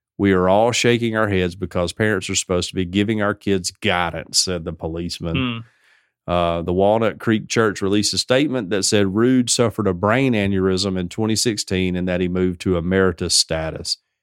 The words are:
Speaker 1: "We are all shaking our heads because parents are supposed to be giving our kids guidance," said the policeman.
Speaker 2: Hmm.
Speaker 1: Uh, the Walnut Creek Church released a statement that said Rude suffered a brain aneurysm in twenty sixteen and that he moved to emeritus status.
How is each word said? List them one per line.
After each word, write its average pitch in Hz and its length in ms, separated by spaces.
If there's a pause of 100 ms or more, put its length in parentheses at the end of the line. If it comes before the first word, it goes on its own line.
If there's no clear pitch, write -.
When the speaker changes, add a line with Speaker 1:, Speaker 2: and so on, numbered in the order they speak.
(180)
Speaker 1:
"We 101 160
are 92 160
all 110 220
shaking 117 440
our 110 140
heads 92 260
because 90 380
parents 107 360
are 98 60
supposed 90 340
to - 60
be 92 100
giving 101 360
our 101 120
kids 98 380
guidance," - 680
said 87 260
the 85 80
policeman. 82 640
Speaker 2:
Hmm. - 960
Speaker 1:
Uh, 85 300
the 87 120
Walnut 101 460
Creek 110 280
Church 110 340
released 101 320
a 95 40
statement 127 520
that 101 140
said 101 320
Rude 123 340
suffered 110 380
a 95 60
brain 117 400
aneurysm 95 680
in 90 80
twenty 110 300
sixteen 92 580
and 90 120
that 90 120
he 92 80
moved 92 340
to 92 160
emeritus 90 560
status. - 640 (260)